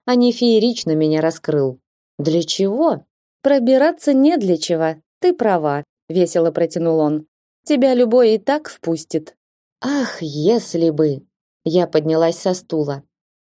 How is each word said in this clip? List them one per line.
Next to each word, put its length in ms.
а 100
не 180
феерично 640
меня 260
раскрыл. 580
«Для 240
чего?» 640
«Пробираться 720
не 240
для 200
чего. 400
Ты 120
права», 500
весело 440
протянул 480
он. 260
«Тебя 300
любой 400
и 40
так 300
впустит». 680
«Ах, 400
если 680
бы!» 360
Я 220
поднялась 520
со 160
стула. 480